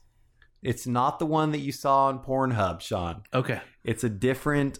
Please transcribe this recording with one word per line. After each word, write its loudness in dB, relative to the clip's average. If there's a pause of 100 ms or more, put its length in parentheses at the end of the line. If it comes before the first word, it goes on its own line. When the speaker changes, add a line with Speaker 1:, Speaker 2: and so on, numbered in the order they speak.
(640)
Speaker 1:
It's -4
not 0
the 0
one 2
that -4
you -4
saw 4
on -2
Pornhub, 0
Sean. -4 (120)
Speaker 2:
Okay. -2 (200)
Speaker 1:
It's -2
a 0
different, 0